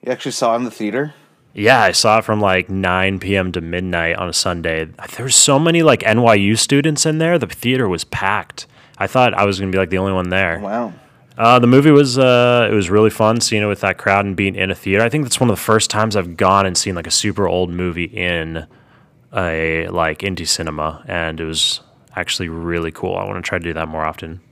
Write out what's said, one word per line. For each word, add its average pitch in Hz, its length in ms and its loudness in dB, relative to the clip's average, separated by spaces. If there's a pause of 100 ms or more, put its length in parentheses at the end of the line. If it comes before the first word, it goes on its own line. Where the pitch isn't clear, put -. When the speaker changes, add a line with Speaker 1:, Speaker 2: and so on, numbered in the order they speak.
Speaker 1:
You 120 100 -8
actually 127 220 -6
saw 117 220 0
it - 20 -2
in 120 80 -2
the 117 60 -6
theater? 120 420 -6 (400)
Speaker 2:
Yeah, 113 300 4
I 92 100 4
saw 110 280 4
it - 40 -6
from, 107 160 0
like, 92 300 0
nine 95 480 0
P 95 180 -2
M 92 160 -2
to 90 80 -4
midnight 85 560 -4
on 92 100 -6
a 85 60 -8
Sunday. 82 540 -4
There - 400 -14
were - 20 -8
so 139 300 4
many, 165 240 2
like, 147 200 6
N 110 200 4
Y 117 140 6
U 101 200 2
students 143 480 0
in 156 140 0
there. 165 200 2
The 120 80 -2
theater 123 400 -2
was 87 180 -2
packed. - 600 -6 (300)
I 98 100 -4
thought 123 280 2
I 98 100 0
was 98 160 0
gonna 95 100 -4
be, 92 60 -2
like, 95 140 0
the 92 80 -2
only 95 160 -2
one 90 160 -2
there. 90 300 0
Speaker 1:
Wow. 104 340 -6 (420)
Speaker 2:
Uh, 117 220 6
the 120 80 4
movie 139 240 8
was, 139 280 6
uh, 123 520 4
it 107 40 0
was 98 140 0
really 107 220 4
fun 113 320 2
seeing 107 200 0
it 107 40 0
with 101 140 -4
that 95 180 -2
crowd 101 260 2
and 98 100 -4
being 98 200 -2
in 95 160 -2
a 92 40 -2
theater. 98 300 0
I 117 60 0
think 147 140 -2
that's 120 140 -6
one 123 120 2
of 98 60 0
the - 60 -10
first 110 280 2
times 107 260 0
I've 87 220 -4
gone 98 260 4
and 92 140 -2
seen, 98 160 -4
like, 82 120 -8
a - 40 -8
super 101 360 -2
old 90 220 -2
movie 87 360 -4
in 82 640 -6 (680)
a, 82 540 -4
like, 82 320 -2
indie 90 280 -6
cinema, 78 580 -6
and 82 320 -6
it 82 60 -8
was - 380 -4 (320)
actually 90 340 -6
really 82 420 -6
cool. 92 240 -6
I 95 120 -6
wanna 98 160 -8
try 90 160 -4
to 82 60 -8
do 82 100 -6
that 80 140 -6
more 78 180 -6
often. 80 340 -10 (120)